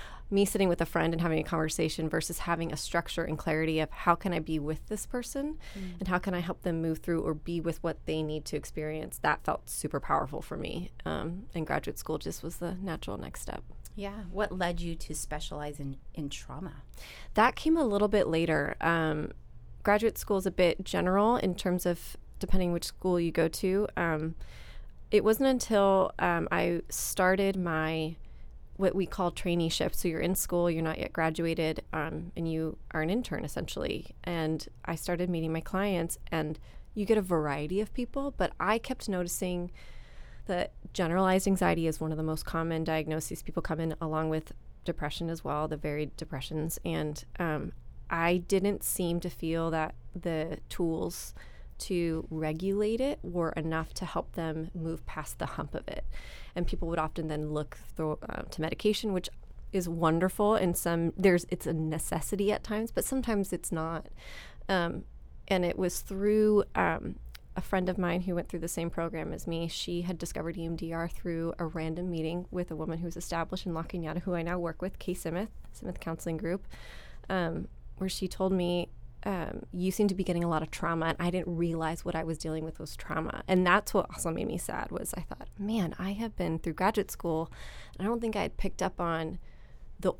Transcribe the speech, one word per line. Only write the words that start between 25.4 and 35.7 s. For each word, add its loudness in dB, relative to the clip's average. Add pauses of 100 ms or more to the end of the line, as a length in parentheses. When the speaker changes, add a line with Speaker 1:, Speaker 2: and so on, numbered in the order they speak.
Speaker 1:
until, 6
um, 2
I 2
started 4
my, 0 (600)
what 4
we 2
call 0
traineeship. 2
So 2
you're 0
in 2
school, 2
you're 2
not 0
yet -4
graduated, 0 (120)
um, -4
and -2
you -2 (140)
are 0
an 2
intern 0
essentially. -4 (100)
And 0 (160)
I -2
started 0
meeting 0
my 0
clients, 0 (120)